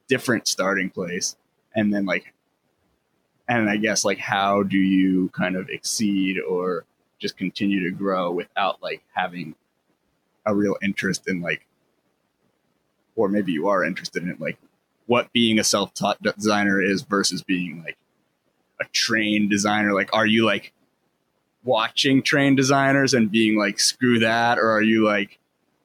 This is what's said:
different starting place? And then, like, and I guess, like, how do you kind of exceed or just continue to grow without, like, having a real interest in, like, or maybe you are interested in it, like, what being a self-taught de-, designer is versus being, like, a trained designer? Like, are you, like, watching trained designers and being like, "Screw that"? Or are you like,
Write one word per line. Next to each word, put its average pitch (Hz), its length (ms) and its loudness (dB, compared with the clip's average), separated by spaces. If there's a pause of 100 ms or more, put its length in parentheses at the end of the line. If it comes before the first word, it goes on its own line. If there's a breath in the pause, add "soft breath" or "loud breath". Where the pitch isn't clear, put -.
different 123 400 0
starting 95 420 -2
place? 90 460 -8 (380)
And 104 200 0
then, 101 120 -2
like, 90 280 -4 (1120)
and 113 220 0
I 104 60 0
guess, 107 280 -2
like, 98 140 0
how 101 440 0
do 95 160 -2
you 95 520 2
kind 92 260 -4
of 92 140 -8
exceed 95 720 -2
or 90 440 -4 (340)
just - 180 -8
continue 98 480 -2
to 87 60 -2
grow 92 400 -4
without, 90 520 -4
like, 80 200 -10 (120)
having 87 400 -6 (920)
a 107 80 0
real 101 280 0
interest 98 460 -4
in, 92 120 -4
like, 80 260 -6 (1500)
or 110 120 2
maybe 98 240 -2
you 80 160 -2
are 95 160 2
interested - 380 -6
in 90 80 -6
it, - 100 -12
like, 73 180 -8 (480)
what 120 260 0
being 113 260 4
a 104 60 2
self-taught - 580 -2
de-, 104 100 0
designer 101 500 0
is 95 200 0
versus 95 400 -2
being, 87 420 -6
like, 76 120 -14 (840)
a - 120 -4
trained 107 580 0
designer? 104 420 2
Like, 98 200 0
are 110 140 2
you, 110 180 4
like, 101 280 -2 (920)
watching 123 580 2
trained 139 340 2
designers 135 580 2
and 113 160 2
being 110 280 2
like, 101 200 -2
"Screw 120 420 2
that"? 117 380 2
Or 113 120 2
are 107 120 2
you 110 220 4
like, 104 340 0 (460)